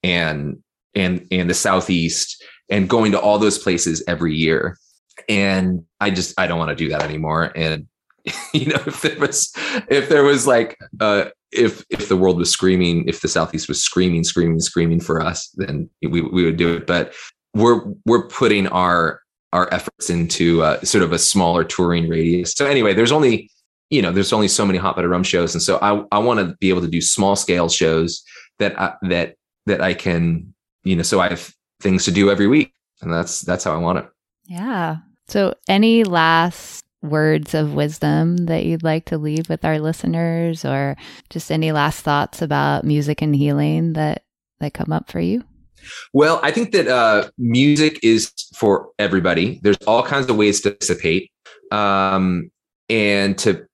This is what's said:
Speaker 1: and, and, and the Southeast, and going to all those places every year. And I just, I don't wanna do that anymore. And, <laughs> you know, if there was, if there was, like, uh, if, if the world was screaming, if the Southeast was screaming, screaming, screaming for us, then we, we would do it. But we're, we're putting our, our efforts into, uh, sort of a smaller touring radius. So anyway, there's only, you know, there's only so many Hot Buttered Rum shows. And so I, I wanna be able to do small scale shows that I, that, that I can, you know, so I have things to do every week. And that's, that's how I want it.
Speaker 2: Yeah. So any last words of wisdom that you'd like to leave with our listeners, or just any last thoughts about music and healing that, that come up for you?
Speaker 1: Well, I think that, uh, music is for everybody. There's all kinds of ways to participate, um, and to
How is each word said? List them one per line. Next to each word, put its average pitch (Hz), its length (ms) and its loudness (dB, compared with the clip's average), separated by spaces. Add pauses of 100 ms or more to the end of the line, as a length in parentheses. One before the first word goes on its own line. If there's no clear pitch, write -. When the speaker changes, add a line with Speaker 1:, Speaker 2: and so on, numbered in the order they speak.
Speaker 1:
and, 78 520 -2 (380)
and, 92 380 -2
and 90 180 0
the 87 40 0
Southeast, 90 840 -2 (300)
and 98 180 0
going 110 220 2
to 98 80 2
all 104 220 2
those 104 180 2
places 85 480 -2
every 85 300 -2
year. 80 400 0 (520)
And 95 560 0 (160)
I 101 100 0
just, 92 280 -4
I 92 80 0
don't 85 140 -2
wanna 78 160 -4
do 82 140 -4
that 76 120 -4
anymore. 78 540 -4
And, 78 320 -4 (320)
<laughs> - 320 -12
you 143 140 0
know, 139 200 -2
if - 160 -10
there - 160 -4
was, - 320 -2 (380)
if 143 200 2
there 147 140 6
was, 139 240 4
like, 117 320 2 (220)
uh, 104 300 2 (200)
if, - 400 0
if 90 180 -6
the 95 80 2
world 90 220 4
was 85 120 0
screaming, 90 580 2
if - 120 -6
the 80 80 -4
Southeast 80 380 -4
was - 160 -4
screaming, 87 400 0
screaming, 82 380 0
screaming 82 400 0
for 82 200 -4
us, 87 360 -6
then 73 340 -8 (120)
we, 80 180 -2
we 87 240 0
would 82 140 -2
do 85 180 0
it. 82 100 -10
But 85 280 -2 (400)
we're, 110 280 4 (220)
we're - 240 2
putting 104 400 0
our, 87 540 0 (320)
our 90 180 0
efforts - 380 -6
into, 85 520 2
uh, 78 200 2
sort 98 200 2
of 82 80 0
a 85 80 -2
smaller 87 460 2
touring 85 420 0
radius. 82 460 0
So 143 140 -2
anyway, 123 260 2
there's 117 200 4
only, 135 380 2 (380)
you 139 140 0
know, 87 100 0
there's 98 220 0
only 107 120 2
so 101 200 0
many 92 120 2
Hot 90 160 -2
Buttered 87 160 -2
Rum 90 140 0
shows. 87 300 0
And 85 80 -4
so - 180 0
I, 104 240 0 (100)
I 104 40 4
wanna 107 420 0
be 95 80 2
able 90 140 2
to 85 60 -4
do 82 120 -2
small 98 340 2
scale 87 360 0
shows 82 520 0 (360)
that 101 200 -2
I, 95 240 -4
that, 87 340 -4 (280)
that 101 160 -2
I 90 140 0
can, 85 580 -2 (320)
you 92 120 0
know, 85 60 -2
so 95 180 0
I 90 100 2
have - 200 -10 (300)
things 92 240 0
to 101 60 0
do 98 200 4
every 101 160 2
week. 139 280 2 (260)
And 82 100 -8
that's, 85 300 -4
that's 90 240 -4
how 90 80 0
I 78 60 -2
want 85 220 -2
it. - 60 -12 (380)
Speaker 2:
Yeah. 180 540 -6 (300)
So 196 260 0 (120)
any 226 380 4
last 165 800 0 (160)
words 156 540 0
of 151 200 0
wisdom 156 720 0
that 165 180 -2
you'd 165 180 -2
like 160 240 -2
to 165 120 -4
leave 151 300 -4
with - 160 -6
our 156 140 0
listeners, 165 840 -2
or 139 320 -2 (340)
just - 200 -10
any 160 220 0
last 151 300 -2
thoughts 147 400 -2
about 143 420 0
music 147 380 0
and 151 120 0
healing 147 600 0
that, 156 300 -4 (360)
that 147 140 -8
come - 180 -6
up - 180 -6
for 175 100 -6
you? 190 240 -2 (680)
Speaker 1:
Well, 151 300 4
I 147 80 2
think 226 220 -2
that, 185 160 2
uh, 113 400 4 (100)
music 147 640 2
is 113 300 4 (240)
for 101 320 2 (100)
everybody. 90 640 0
There's 101 140 4 (100)
all 117 160 4
kinds 135 260 -2
of 113 80 2
ways 104 260 2
to 101 80 0
participate, 87 600 -2 (400)
um, 95 800 0 (380)
and 101 500 0
to 95 360 -2